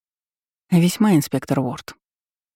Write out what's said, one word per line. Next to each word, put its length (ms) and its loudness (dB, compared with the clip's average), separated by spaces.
Весьма, 440 2
инспектор 440 -2
Уорд. 360 -8